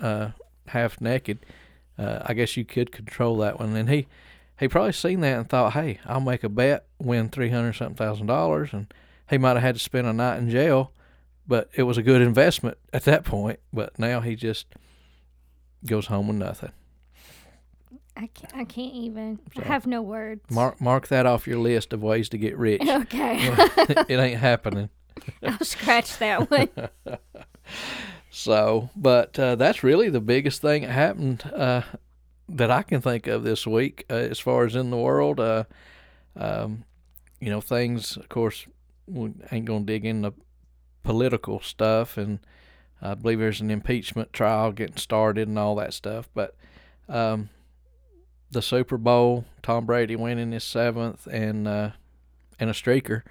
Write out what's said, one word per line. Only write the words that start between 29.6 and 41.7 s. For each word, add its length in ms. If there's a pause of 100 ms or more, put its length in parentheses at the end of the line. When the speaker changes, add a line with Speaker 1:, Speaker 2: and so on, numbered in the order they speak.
Speaker 1:
really 260
the 120
biggest 420
thing 200
that 80
happened, 520 (120)
uh, 280 (640)
that 220
I 120
can 200
think 240
of 180
this 220
week, 420
uh, 60
as 260
far 240
as 100
in 160
the 60
world. 420
Uh, 260 (720)
um, 500 (560)
you 100
know, 100
things, 560
of 140
course, 360 (400)
we 280 (160)
ain't 160
gonna 180
dig 220
into 260 (720)
political 580
stuff, 560